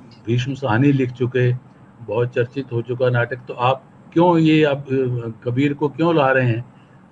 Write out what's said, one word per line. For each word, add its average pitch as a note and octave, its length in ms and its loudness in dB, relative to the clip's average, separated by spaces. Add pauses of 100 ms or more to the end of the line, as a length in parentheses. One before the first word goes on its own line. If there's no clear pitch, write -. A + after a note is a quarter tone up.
(280)
भीष्म B2 260 -2
साहनी C3 380 2
लिख C3 200 0
चुके, B2 420 0 (540)
बहुत A#2+ 220 -2
चर्चित C3 440 -4
हो A#2 80 -2
चुका B2 280 -2
नाटक, B2 280 0
तो B2+ 160 -14
आप B2+ 300 -2 (300)
क्यों E3+ 240 4
ये, D#3 260 4
आप C#3 220 0 (580)
कबीर C3+ 300 0
को C#3+ 160 -2
क्यों D#3+ 260 0
ला C3+ 160 4
रहे C3 160 2
हैं? A#2 260 -4 (380)